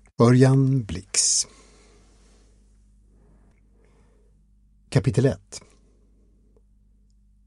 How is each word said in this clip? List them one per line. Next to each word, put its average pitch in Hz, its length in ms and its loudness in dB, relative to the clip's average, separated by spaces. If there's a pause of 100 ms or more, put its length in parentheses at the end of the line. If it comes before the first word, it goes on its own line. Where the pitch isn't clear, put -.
(220)
Örjan 131 640 2
Blix. - 640 -6 (3500)
Kapitel 131 380 0
ett. - 360 -8 (1800)